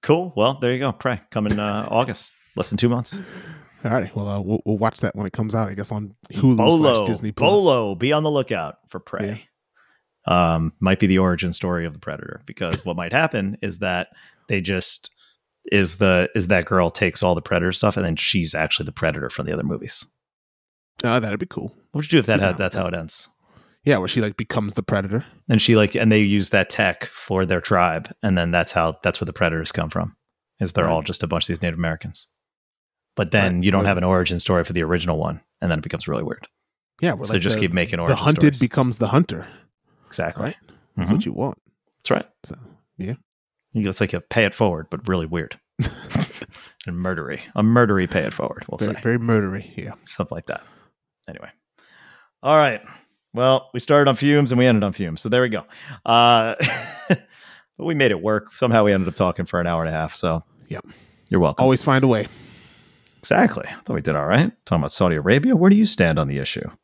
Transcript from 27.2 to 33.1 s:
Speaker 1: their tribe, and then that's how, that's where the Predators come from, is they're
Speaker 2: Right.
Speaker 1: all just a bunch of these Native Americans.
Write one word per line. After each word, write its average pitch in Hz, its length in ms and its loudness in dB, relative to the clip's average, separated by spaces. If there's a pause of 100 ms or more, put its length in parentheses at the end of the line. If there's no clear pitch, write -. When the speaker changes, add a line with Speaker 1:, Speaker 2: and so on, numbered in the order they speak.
Speaker 1:
their 90 160 0
tribe, 87 480 0 (140)
and 95 160 2
then 85 140 0
that's 85 180 0
how, 80 320 0
that's - 180 -2
where 85 60 -4
the 85 60 -8
Predators 80 400 -2
come 80 180 -4
from, 87 240 -4 (460)
is 90 120 -4
they're 87 120 0
Speaker 2:
Right. 82 80 0
Speaker 1:
all 80 100 0
just 85 220 -6
a - 20 -4
bunch 82 180 -2
of - 40 -8
these 85 140 -4
Native 85 180 -4
Americans. - 480 -6 (880)